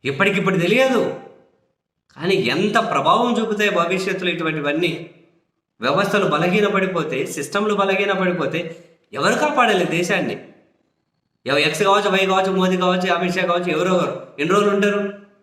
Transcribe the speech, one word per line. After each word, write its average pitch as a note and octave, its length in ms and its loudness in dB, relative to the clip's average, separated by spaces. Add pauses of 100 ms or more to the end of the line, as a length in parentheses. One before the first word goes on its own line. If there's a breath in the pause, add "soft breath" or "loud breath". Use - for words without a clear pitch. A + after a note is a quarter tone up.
ఇప్పటికిప్పుడు F#3+ 520 0
తెలియదు, A3 640 0 (960)
కానీ F3+ 180 0
ఎంత D3+ 380 0
ప్రభావం G#3+ 680 2
చూపుతాయి G#3 300 0
భవిష్యత్తులో F3+ 640 -2
ఇటువంటివన్నీ. D#3 800 -4 (720)
వ్యవస్థలు F#3+ 440 0
బలహీనపడిపోతే, F3 1000 0
సిస్టమ్లు G3+ 480 -4
బలహీనపడిపోతే F#3 1000 -2 (380 loud breath)
ఎవరు F3+ 220 0
కాపాడాలి B3 500 2
దేశాన్ని? E3 520 -2 (1080)
ఎవ-, C#3 120 0
ఎక్స్ D3+ 260 0
కావచ్చు, G3 260 4
వై F#3+ 160 2
కావచ్చు, F#3+ 260 2
మోదీ F#3 260 2
కావచ్చు, F3+ 360 2
అమిత్ F3+ 220 0
షా F#3 100 0
కావచ్చు, F3 260 0
ఎవరెవరు D#3+ 560 0 (120)
ఎన్ని F3 160 2
రోజులు G#3 160 4
ఉంటారు? G3+ 420 0 (300)